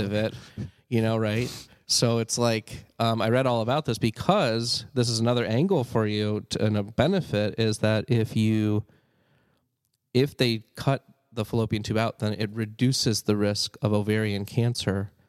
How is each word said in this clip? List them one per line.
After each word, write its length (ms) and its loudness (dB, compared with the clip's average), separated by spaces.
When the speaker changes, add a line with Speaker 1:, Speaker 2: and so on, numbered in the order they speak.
Speaker 1:
of 100 -4
Speaker 2:
solder. 40 -2
Speaker 1:
it, 60 -8
you 120 2
know, 160 0
right? 320 -2
So 320 2
it's 180 -4
like, 480 -2
um, 220 2
I 80 2
read 180 2
all 140 2
about 240 0
this 120 -2
because 960 0
this 160 2
is 100 0
another 260 2
angle 380 2
for 220 0
you 440 -2
to, 160 -2
and 120 2
a 60 0
benefit 760 0
is 200 0
that 300 2
if 260 0
you, 480 2
if 240 0
they 260 0
cut 280 -2
the 120 -4
fallopian 380 -2
tube 140 -4
out, 220 -2
then 140 -2
it 200 -4
reduces 680 0
the 140 2
risk 440 -2
of 120 2
ovarian 520 0
cancer 680 -2